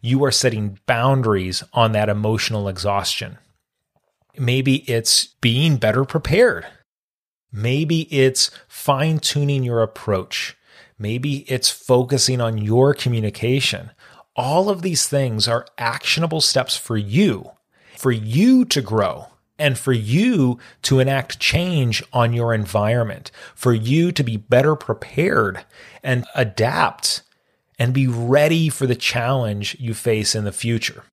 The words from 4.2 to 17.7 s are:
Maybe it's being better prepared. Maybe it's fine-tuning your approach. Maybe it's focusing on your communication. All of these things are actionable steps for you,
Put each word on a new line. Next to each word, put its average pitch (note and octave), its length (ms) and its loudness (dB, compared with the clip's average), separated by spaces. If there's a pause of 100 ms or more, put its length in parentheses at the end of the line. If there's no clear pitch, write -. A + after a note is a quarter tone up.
Maybe C3 520 0
it's - 360 0 (160)
being C3+ 340 4
better A#2 300 2
prepared. D#3+ 600 2 (880)
Maybe C#3+ 520 0
it's C3 480 2 (180)
fine-tuning C#3+ 920 0
your A#2+ 180 0
approach. - 720 -4 (420)
Maybe B2+ 420 -4 (120)
it's B2+ 180 0
focusing B2+ 720 0
on A2+ 180 0
your A#2+ 360 4
communication. A2+ 1000 -2 (460)
All D#3 320 0
of F#3 120 -2
these F3 260 -2
things B2 400 -2
are A#2 180 -2 (120)
actionable D#3 640 -2
steps - 380 0
for - 180 -6
you, A2 560 0 (460)